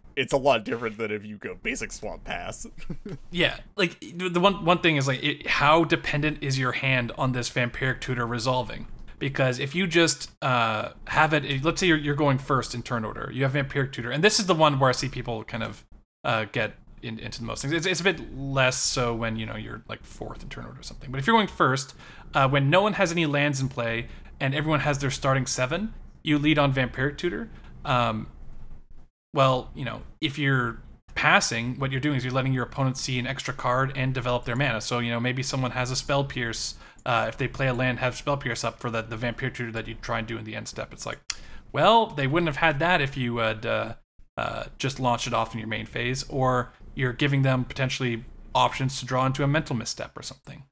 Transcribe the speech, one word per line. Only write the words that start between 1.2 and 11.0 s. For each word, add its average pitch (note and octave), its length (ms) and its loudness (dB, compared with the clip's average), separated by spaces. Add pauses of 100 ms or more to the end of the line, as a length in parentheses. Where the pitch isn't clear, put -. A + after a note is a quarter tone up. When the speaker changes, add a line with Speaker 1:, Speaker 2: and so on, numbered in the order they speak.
Speaker 1:
you G#2+ 120 -12
go F#2+ 240 -10
basic A3+ 300 -4
swamp - 320 -10
pass. F3 480 -8
<laughs> - 60 -18 (540)
Speaker 2:
Yeah, E3+ 260 0 (180)
like, F3+ 240 0
the, F3 300 -6
the F3 100 2
one, F#3 240 4
one E3+ 160 4
thing E3 180 4
is, C3+ 100 2
like, B2+ 160 -2
it, - 240 -2
how D#3 360 6
dependent D3+ 580 0
is C3+ 180 0
your B2+ 140 0
hand B2+ 440 0
on C3 160 2
this A#2+ 160 -2
Vampiric B2+ 520 -2
Tutor B2 260 -2
resolving? A#2+ 600 -2 (320)
Because C3+ 400 0
if C3+ 160 -4
you F#3 120 2
just, E3 440 4 (100)
uh, A2+ 480 2 (180)